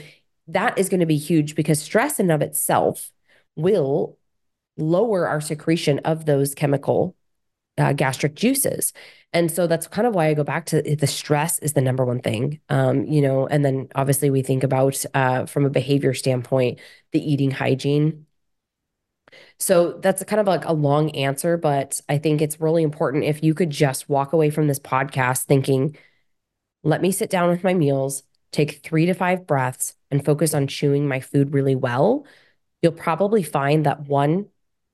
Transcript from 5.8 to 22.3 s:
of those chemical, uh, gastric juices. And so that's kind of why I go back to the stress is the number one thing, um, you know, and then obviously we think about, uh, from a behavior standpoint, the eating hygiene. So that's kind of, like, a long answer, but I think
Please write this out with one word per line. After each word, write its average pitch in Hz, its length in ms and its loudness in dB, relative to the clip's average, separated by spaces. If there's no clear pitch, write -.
of 160 260 -2
those 139 280 2
chemical, 139 640 0
uh, 143 160 2
gastric 139 400 -2
juices. - 580 -2
And 170 180 2
so 175 160 -2
that's 160 200 -2
kind 214 200 -2
of 240 80 0
why 160 140 2
I 156 60 2
go 147 100 0
back 147 220 -6
to 160 140 0
the 147 260 0
stress 151 520 -2
is 151 160 -6
the 143 80 2
number 131 220 0
one 123 160 -2
thing, 123 400 -4
um, 135 340 2
you 151 160 0
know, 135 260 2
and 143 180 0
then 131 300 -2
obviously 139 360 0
we 135 100 2
think 131 220 0
about, 135 500 0
uh, 127 320 0
from 143 220 0
a 139 40 2
behavior 135 440 0
standpoint, 127 640 -2
the 151 80 2
eating 139 300 0
hygiene. 143 720 -2
So 175 420 2
that's 190 240 0
kind - 160 0
of, 208 60 2
like, 170 180 0
a 165 80 -2
long 151 380 2
answer, 139 480 -2
but 143 500 -2
I 147 80 2
think 151 240 2